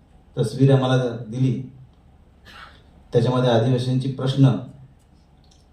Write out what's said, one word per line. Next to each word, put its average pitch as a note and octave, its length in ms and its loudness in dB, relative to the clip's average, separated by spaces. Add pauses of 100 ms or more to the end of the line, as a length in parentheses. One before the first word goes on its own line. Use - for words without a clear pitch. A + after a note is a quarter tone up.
(380)
तस्वीर B2+ 360 2
आम्हाला B2+ 340 0
दिली, B2 640 -6 (1400)
त्याच्यामध्ये B2+ 360 2
आदिवासींचे B2+ 600 0
प्रश्न - 360 2 (1300)